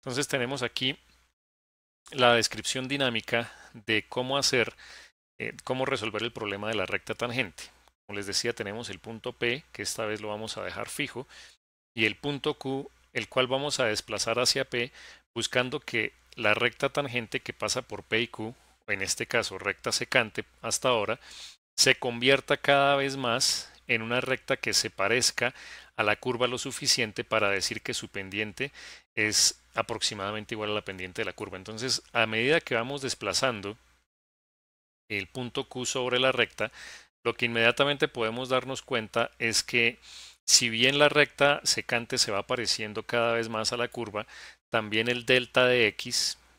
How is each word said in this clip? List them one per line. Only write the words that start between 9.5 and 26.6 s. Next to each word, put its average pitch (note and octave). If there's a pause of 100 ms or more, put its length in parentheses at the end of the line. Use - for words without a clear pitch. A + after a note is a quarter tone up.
que -
esta A2
vez G#2+
lo G#2
vamos G#2+
a G2+
dejar G#2+
fijo, C3+ (680)
y A2
el G#2+
punto C#3+
Q, C3+ (220)
el A2+
cual B2+
vamos C#3
a B2+
desplazar A2
hacia C3
P, B2 (440)
buscando A#2+
que A2 (220)
la G#2+
recta A#2+
tangente B2
que -
pasa G#2+
por G2
P A2+
y A#2+
Q, A2+ (320)
en G2
este G2
caso G#2
recta G2
secante A2+ (180)
hasta A#2
ahora, A2+ (560)
se -
convierta C3
cada C#3
vez C#3
más B2+ (140)
en A#2
una A#2+
recta C3
que G#2+
se -
parezca A#2+ (420)
a A2+
la G#2
curva B2
lo B2
suficiente B2+